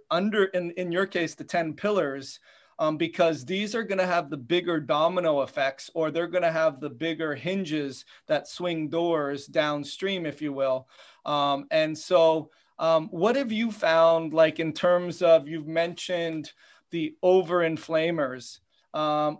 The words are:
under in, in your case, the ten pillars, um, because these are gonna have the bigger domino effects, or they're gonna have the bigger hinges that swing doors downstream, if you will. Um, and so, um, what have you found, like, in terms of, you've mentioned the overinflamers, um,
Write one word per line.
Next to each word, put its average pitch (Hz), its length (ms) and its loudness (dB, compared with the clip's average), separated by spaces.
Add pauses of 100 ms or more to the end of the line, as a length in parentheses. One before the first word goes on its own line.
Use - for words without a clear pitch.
under 196 360 2
in, 180 260 -4
in 180 200 -6
your 185 140 0
case, 175 300 -4
the - 80 -14
ten 165 300 -4
pillars, 147 680 -4 (400)
um, 156 180 0
because 165 480 0
these 202 300 -4
are 226 80 -4
gonna 190 240 -2
have 170 220 0
the 151 80 -8
bigger 170 420 -2
domino 156 600 2
effects, 135 520 -4
or 160 160 -2
they're 165 180 -4
gonna 170 240 2
have 160 280 0
the 147 100 -8
bigger 156 460 -4
hinges 151 720 -4 (220)
that - 200 -2
swing 170 400 -4
doors 151 580 -2
downstream, 151 800 -2
if 147 160 -8
you 147 120 -6
will. 131 340 -2 (380)
Um, 143 440 0
and 156 260 2
so, 160 540 4 (300)
um, 160 300 2
what 190 260 2
have 269 160 -2
you 226 180 -2
found, 165 640 4
like, 160 280 4
in 160 100 -2
terms 175 500 0
of, 165 260 6
you've 156 200 -8
mentioned 165 840 -4 (380)
the 165 300 -6
overinflamers, 165 1400 0 (360)
um, 151 440 0